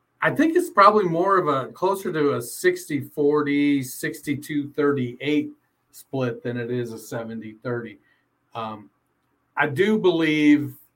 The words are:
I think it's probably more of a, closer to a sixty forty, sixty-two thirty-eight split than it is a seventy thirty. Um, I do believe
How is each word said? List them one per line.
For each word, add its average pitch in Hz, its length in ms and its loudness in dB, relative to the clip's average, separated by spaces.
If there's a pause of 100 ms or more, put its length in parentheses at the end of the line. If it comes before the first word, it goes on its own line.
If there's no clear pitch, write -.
(200)
I 156 100 2
think 320 240 2
it's 349 140 2
probably 208 360 6
more 180 340 2
of 151 100 0
a, 131 240 -2
closer 190 400 -2
to 143 220 0
a 120 80 -4
sixty 180 580 -2
forty, 143 800 0
sixty-two 143 920 -6
thirty-eight 143 760 0 (420)
split 123 500 -6
than 123 160 -6
it 120 120 -6
is 120 220 -4
a 110 60 -12
seventy 113 640 -12
thirty. 117 360 -8 (560)
Um, 107 360 -10 (640)
I 147 120 0
do 196 300 0
believe 151 760 4 (220)